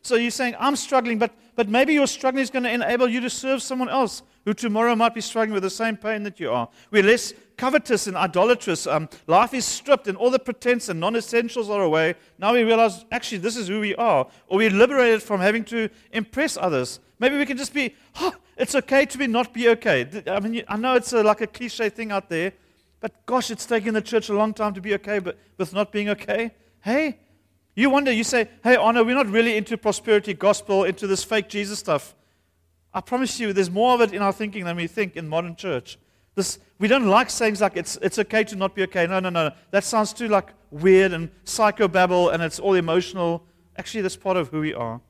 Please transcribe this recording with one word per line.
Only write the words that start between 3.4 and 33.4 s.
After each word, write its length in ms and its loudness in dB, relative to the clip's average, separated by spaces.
someone 260 -4
else 340 -2
who 80 0
tomorrow 440 0
might 180 2
be 60 -6
struggling 340 -2
with 80 0
the 80 -2
same 260 -4
pain 280 -6
that 160 -12
you 100 -4
are. 180 -2
We're 140 4
less 280 2
covetous 520 0
and 80 -8
idolatrous. 720 0
Um, 200 -2
life 260 4
is 100 -2
stripped 440 0
and 100 -6
all 120 2
the 100 2
pretense 480 -2
and 100 -4
non-essentials 720 -2
are 120 0
away. 340 2
Now 140 0
we 120 4
realize, 480 2
actually, 260 -6
this 180 -4
is 120 -6
who 100 -4
we 160 -2
are. 320 2
Or 100 0
we're 120 4
liberated 520 4
from 180 -2
having 260 0
to 220 -4
impress 460 -4
others. 420 -2
Maybe 180 2
we 80 0
can 100 -6
just 160 -10
be, 220 -4
"Oh, 140 -2
it's 180 -4
okay 320 2
to 120 -12
be, 100 -2
not 260 -2
be 140 2
okay." 360 2
Th-, 220 -10
I 140 -2
mean, 260 -6
I 100 -6
know 180 0
it's 180 0
a, 100 2
like, 180 4
a 60 -2
cliche 420 -6
thing 220 -8
out 180 -4
there, 240 -4
but 280 -12
gosh, 260 -2
it's 140 -10
taken 280 -2
the 80 0
church 260 -2
a 60 -2
long 200 0
time 200 -4
to 60 -12
be 140 -4
okay, 260 -4
but 180 -8
with 160 -6
not 200 -2
being 160 -4
okay. 420 -4
Hey, 400 -2
you 140 4
wonder, 200 2
you 140 2
say, 240 0
"Hey, 100 6
Arno, 300 4
we're 100 2
not 140 2
really 280 2
into 220 -4
prosperity 560 0
gospel, 480 2
into 240 -2
this 160 -2
fake 260 -2
Jesus 300 -6
stuff." 380 -4
I 60 -4
promise 400 -4